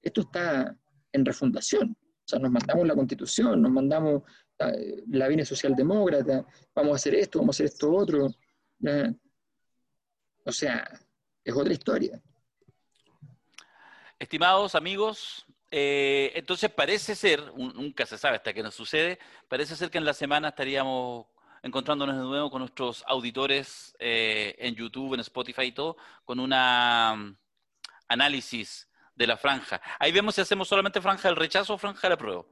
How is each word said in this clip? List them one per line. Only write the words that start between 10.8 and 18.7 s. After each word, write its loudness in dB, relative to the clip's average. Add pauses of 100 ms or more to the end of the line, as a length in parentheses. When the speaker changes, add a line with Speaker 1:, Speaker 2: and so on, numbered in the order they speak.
Speaker 1:
es -4
otra 2
historia. -2 (2000)
Speaker 2:
Estimados 2
amigos, -4 (240)
eh, 2
entonces -2
parece 0
ser, 4 (120)
un-, -8
nunca -4
se -12
sabe 0
hasta -6
que -6
nos -8